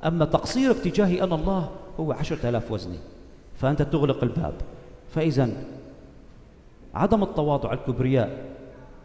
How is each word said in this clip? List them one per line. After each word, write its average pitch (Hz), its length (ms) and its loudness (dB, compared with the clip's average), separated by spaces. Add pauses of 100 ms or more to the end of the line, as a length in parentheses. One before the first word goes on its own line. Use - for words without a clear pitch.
أما 165 200 4
تقصيرك 247 520 4
تجاهي 185 460 2
أنا 175 120 2
الله 165 360 0 (300)
هو 156 120 -2
عشرة 147 360 -2
آلاف 120 240 0
وزنة، 90 260 -6 (580)
فأنت 147 260 2
تغلق 139 420 2
الباب. - 300 -2 (600)
فإذا 139 360 2 (1400)
عدم 202 280 4
التواضع، 147 500 0
الكبرياء 123 840 0 (480)